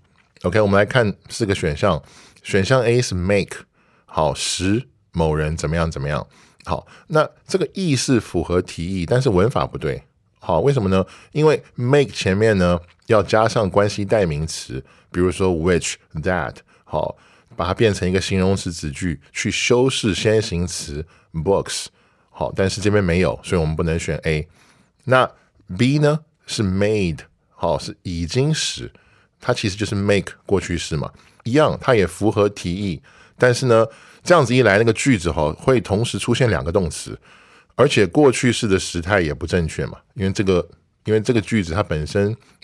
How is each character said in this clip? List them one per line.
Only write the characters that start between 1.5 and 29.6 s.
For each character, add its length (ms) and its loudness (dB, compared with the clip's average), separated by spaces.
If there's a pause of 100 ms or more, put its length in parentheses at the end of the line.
选 220 -2
项。 260 0 (420)
选 200 0
项 200 2
A 180 2
是 140 -4
make， 460 -2 (440)
好， 300 0
使 500 -2 (280)
某 200 2
人 240 -2
怎 100 -4
么 80 -2
样 140 0
怎 100 -8
么 80 -6
样。 200 -6 (360)
好， 220 -6 (220)
那 200 0 (200)
这 100 -2
个 160 -2
意 220 0
是 240 2
符 240 -4
合 180 0
题 240 -8
意， 180 -4
但 160 0
是 120 0
文 180 2
法 160 -2
不 140 -8
对。 240 -6 (340)
好， 220 -2
为 120 2
什 80 0
么 100 0
呢？ 140 2 (280)
因 160 -2
为 160 2 (100)
make 380 2
前 260 0
面 220 4
呢， 200 2 (280)
要 160 4
加 240 2
上 200 0
关 220 2
系 160 -6
代 220 2
名 180 -2
词， 400 -10 (260)
比 80 -4
如 120 2
说 180 0
which、 460 0 (260)
that， 360 -4 (260)
好， 340 -6 (380)
把 100 -2
它 80 0
变 180 2
成 160 -2
一 40 0
个 100 2
形 180 -2
容 160 2
词 160 -6
子 200 -8
句， 280 -6 (140)
去 160 -6
修 400 2
饰 240 -2
先 260 2
行 280 -4
词 360 -8 (300)
books。 540 -2 (420)
好， 260 -8
但 140 0
是 100 -6
这 120 0
边 120 2
没 180 2
有， 220 0
所 140 -2
以 20 2
我 60 0
们 100 -2
不 60 -2
能 160 0
选 200 -6
A。 300 -4 (580)
那 220 4 (480)
B 220 2
呢， 220 2 (260)
是 160 -4
made， 600 0 (280)
好， 300 -2
是 240 -12
已 240 -6
经 260 0
使， 380 -8 (500)
它 100 -2
其 160 -2